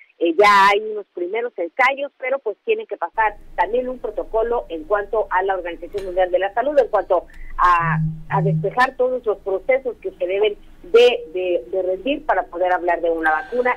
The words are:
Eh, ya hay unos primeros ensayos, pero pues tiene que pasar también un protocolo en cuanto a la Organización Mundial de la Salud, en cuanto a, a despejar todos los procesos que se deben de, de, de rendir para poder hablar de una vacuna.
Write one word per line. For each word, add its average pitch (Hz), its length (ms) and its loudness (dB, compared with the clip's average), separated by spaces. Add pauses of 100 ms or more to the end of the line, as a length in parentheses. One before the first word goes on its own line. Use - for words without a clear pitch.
(180)
Eh, 170 160 0
ya 202 340 6
hay 208 120 4
unos 214 320 -8
primeros 240 460 -6
ensayos, 262 580 0
pero 262 220 -4
pues 208 260 -6
tiene 220 220 -2
que 202 100 -8
pasar 214 400 -2 (180)
también 226 320 0
un 254 120 -8
protocolo 226 720 -2
en 160 140 -8
cuanto 208 440 -2
a 180 140 0
la 196 140 0
Organización 175 500 -8
Mundial 185 240 0
de 180 80 2
la 196 160 -2
Salud, 277 240 0
en 240 100 2
cuanto 180 380 0 (320)
a, 170 420 2 (300)
a 196 100 0
despejar 196 560 0
todos 254 300 -2
los 202 120 0
procesos 226 600 -2
que 190 120 -8
se 185 140 -6
deben 202 300 0 (280)
de, 233 360 6 (140)
de, 180 360 0
de 190 120 -2
rendir 190 420 -2
para 185 200 0
poder 180 280 -2
hablar 170 300 0
de 170 80 2
una 160 200 0
vacuna. 233 460 -2